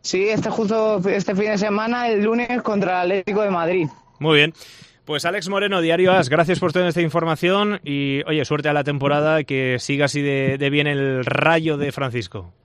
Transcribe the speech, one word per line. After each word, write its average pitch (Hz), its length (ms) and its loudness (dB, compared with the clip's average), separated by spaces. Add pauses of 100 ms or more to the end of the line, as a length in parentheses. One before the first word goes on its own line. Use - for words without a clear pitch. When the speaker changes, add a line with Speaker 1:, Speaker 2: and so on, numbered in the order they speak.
Speaker 1:
Sí, 196 260 0
este 214 220 0
justo, 220 580 0
este 196 260 0
fin 202 120 0
de 214 120 0
semana, 220 520 0
el 208 140 2
lunes, 233 380 0
contra 190 420 0
el 180 80 0
Atlético 202 320 0
de 202 80 0
Madrid. 170 360 0 (320)
Speaker 2:
Muy 156 160 2
bien. 151 180 4 (520)
Pues 151 180 -4
Alex 175 240 -4
Moreno, 196 320 0
Diario 170 320 4
As, 175 160 4
gracias 156 320 2
por 170 140 0
toda 180 160 2
esta 170 120 0
información 170 840 0
y, 143 380 -2
oye, 156 200 -2
suerte 147 240 -2
a 147 60 2
la 147 100 0
temporada, 147 640 0
que 131 340 -2
siga 143 260 0
así 143 160 -2
de, 139 360 0
de 139 120 0
bien 147 180 2
el 135 360 0
Rayo 156 540 0
de 143 160 -4
Francisco. 110 600 -6 (120)